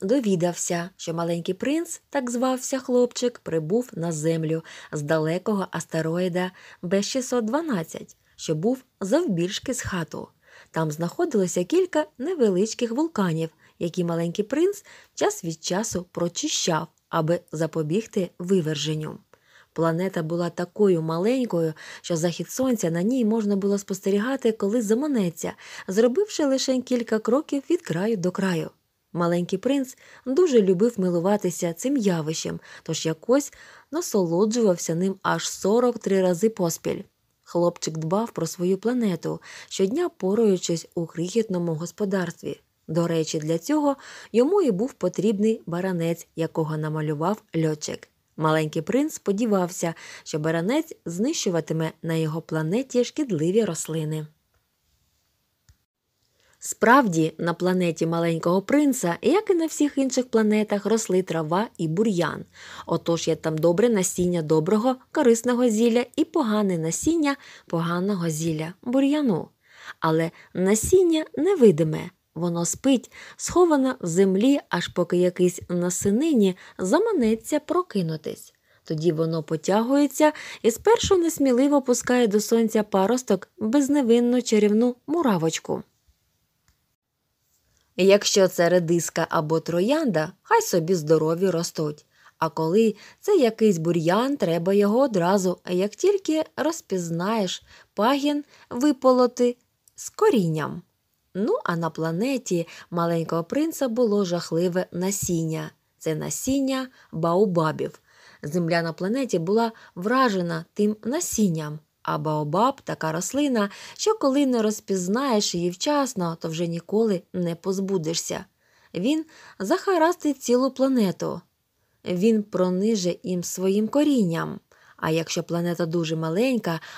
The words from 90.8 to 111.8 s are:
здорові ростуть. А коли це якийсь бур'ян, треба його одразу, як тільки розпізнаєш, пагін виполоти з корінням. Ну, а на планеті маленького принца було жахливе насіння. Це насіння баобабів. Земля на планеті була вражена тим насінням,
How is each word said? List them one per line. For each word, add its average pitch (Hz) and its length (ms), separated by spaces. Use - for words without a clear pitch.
здорові 160 540
ростуть. 160 560
А 160 120
коли 196 460
це 403 160
якийсь 220 420
бур'ян, 175 600
треба 170 360
його 202 260
одразу, 185 580
як 185 260
тільки 359 480
розпізнаєш, 185 1040
пагін 285 500
виполоти 247 880
з - 140
корінням. 165 720
Ну, 285 300
а 175 120
на 165 140
планеті 170 800
маленького 170 520
принца 294 440
було 220 380
жахливе 175 640
насіння. 165 800
Це 160 180
насіння 262 720
баобабів. 160 920
Земля 170 380
на 165 120
планеті 208 460
була 220 320
вражена 185 800
тим 208 300
насінням, 180 760